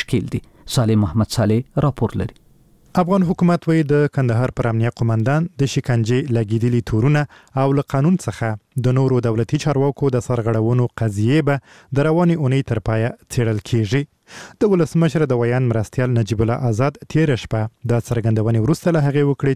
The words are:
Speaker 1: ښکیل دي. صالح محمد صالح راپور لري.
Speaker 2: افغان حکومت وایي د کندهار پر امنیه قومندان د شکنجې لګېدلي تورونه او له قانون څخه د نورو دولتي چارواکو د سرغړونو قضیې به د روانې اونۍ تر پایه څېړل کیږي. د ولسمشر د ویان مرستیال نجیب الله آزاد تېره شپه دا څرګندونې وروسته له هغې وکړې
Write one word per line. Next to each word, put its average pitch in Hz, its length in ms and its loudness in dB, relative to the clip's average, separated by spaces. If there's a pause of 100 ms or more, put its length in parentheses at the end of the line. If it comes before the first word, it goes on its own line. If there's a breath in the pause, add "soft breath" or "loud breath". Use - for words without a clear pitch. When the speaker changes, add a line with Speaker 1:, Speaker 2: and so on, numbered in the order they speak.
Speaker 1:
ښکیل - 320 -2
دي. - 60 -6 (260 soft breath)
صالح 110 380 2
محمد 107 340 -2
صالح 117 480 0
راپور 110 360 -2
لري. - 200 -10 (580)
Speaker 2:
افغان 185 280 2
حکومت 175 400 0
وایي 160 200 2
د 147 180 2 (100)
کندهار 123 420 0
پر 123 100 -2
امنیه 113 300 0
قومندان 123 500 0 (120)
د 139 120 0
شکنجې 123 640 0
لګېدلي 113 540 0
تورونه 143 340 2 (380 loud breath)
او 139 160 2
له 135 40 0 (120)
قانون 147 280 2
څخه 113 600 -6
د 127 140 2
نورو 131 280 2
دولتي 117 380 0
چارواکو 143 500 0
د 120 120 -2
سرغړونو 117 600 0 (140)
قضیې 113 480 2
به 139 120 0 (380 loud breath)
د 143 80 2
روانې 170 320 2
اونۍ 135 320 0
تر 110 160 -2
پایه 113 240 0 (220)
څېړل 113 360 0
کیږي. 117 340 0 (640 loud breath)
د 208 80 2
ولسمشر 165 600 2
د 120 100 2
ویان 123 300 2
مرستیال 120 480 -2
نجیب 110 260 0
الله 120 260 0
آزاد 135 300 0
تېره 156 420 0
شپه 110 180 -4 (300)
دا 120 80 2
څرګندونې 110 640 0
وروسته 165 320 0
له 143 120 2
هغې 143 200 0
وکړې 135 260 0